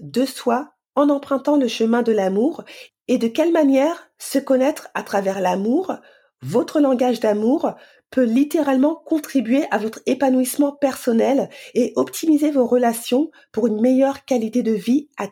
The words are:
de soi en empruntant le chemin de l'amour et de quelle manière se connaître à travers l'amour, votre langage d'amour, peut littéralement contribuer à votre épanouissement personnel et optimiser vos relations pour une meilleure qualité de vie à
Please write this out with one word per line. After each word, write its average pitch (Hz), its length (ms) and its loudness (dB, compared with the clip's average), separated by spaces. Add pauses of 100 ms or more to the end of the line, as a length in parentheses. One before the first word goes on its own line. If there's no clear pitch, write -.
de 170 240 -2
soi 254 480 -4 (220)
en 294 140 4
empruntant 277 460 0
le 262 140 2
chemin 226 340 0
de 233 80 0
l'amour 208 540 0 (420)
et 247 100 2
de 226 100 0
quelle 320 260 0
manière 302 640 2
se - 180 -4
connaître 269 560 0
à 202 100 -8
travers 196 380 -4
l'amour, 202 540 -2 (460)
votre 233 380 -2
langage 254 420 2
d'amour, 220 520 0 (380)
peut 254 120 2
littéralement 277 680 2
contribuer 277 800 -2
à 220 80 0
votre 220 260 -8
épanouissement 262 680 0
personnel 240 760 0 (240)
et 233 220 0
optimiser 302 560 0
vos 262 160 2
relations 247 640 0 (200)
pour 220 140 -2
une 214 160 0
meilleure 262 440 2
qualité 240 360 -2
de 220 120 0
vie 233 440 0
à 202 140 -6